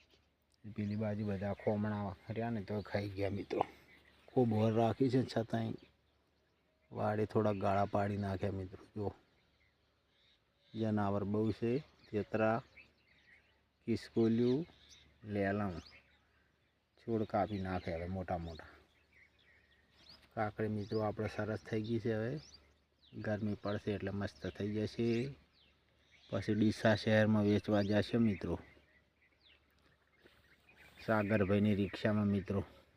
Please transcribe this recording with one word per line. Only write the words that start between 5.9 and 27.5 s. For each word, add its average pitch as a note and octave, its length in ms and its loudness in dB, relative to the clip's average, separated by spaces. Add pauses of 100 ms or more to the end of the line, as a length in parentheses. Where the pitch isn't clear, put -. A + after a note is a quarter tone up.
વાડે G#2+ 360 0
થોડા G#2+ 360 2
ગાળા G2 320 2
પાડી G2+ 220 0
નાખ્યા G2 440 -2
મિત્રો. - 220 -10 (120)
જો G#2 120 -4 (1700)
જનાવર G#2 500 0
બહુ G#2 280 0
છે, A#2 200 -2 (300)
તેતરા, G#2+ 560 0 (1300)
કિસકોલિયું, A#2 800 2 (580)
લેલમ, G2+ 500 -2 (1200)
છોડ A2+ 280 -2
કાપી G2 420 0
નાખે F#2 260 -4
હવે E2+ 140 -6
મોટા F#2 320 -4
મોટા. E2 340 -12 (1600)
કાકડી G#2+ 340 -2
મિત્રો G#2 320 -4
આપણે G#2+ 280 -2
સરસ G#2+ 360 -4
થઈ A2 180 -4
ગઈ A2+ 180 -2
છે, A2+ 140 -2
હવે A2 180 -2 (800)
ગરમી G#2 500 -4
પડશે G#2 300 -4
એટલે G2 180 -4
મસ્ત G2 360 -6
થઈ G2+ 280 -4
જશે. G#2+ 340 -2 (1200)
પછી G#2+ 220 0
ડીસા A2 420 4
શહેરમાં G#2+ 480 4
વેચવા G#2 380 4